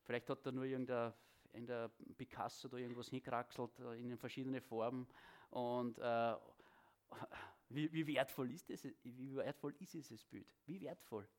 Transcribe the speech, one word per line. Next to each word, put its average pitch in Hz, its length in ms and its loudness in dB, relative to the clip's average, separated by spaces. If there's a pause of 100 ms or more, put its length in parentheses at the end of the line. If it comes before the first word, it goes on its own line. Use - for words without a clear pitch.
vielleicht 120 280 0
hat 139 160 0
da 135 60 2
nur 131 140 2
irgendein, 127 480 4 (400)
irgendein 117 400 -2 (240)
Picasso 120 500 -4
da 123 100 -4
irgendwas 120 320 -4
hingekraxelt, 123 720 -2
äh, 120 220 -6
in 120 180 -2
verschiedene 131 420 0
Farben. 120 460 2 (440)
Und, 120 500 2
äh, 117 340 6 (1300)
wie, 151 220 2
wie 160 160 4
wertvoll 135 460 4
ist - 160 -10
das, - 180 -4 (160)
wie 127 320 -8
wertvoll 139 440 0
ist - 160 -10
dieses 131 320 -8
Bild? - 280 -12 (120)
Wie 175 120 -6
wertvoll? 117 480 -4 (120)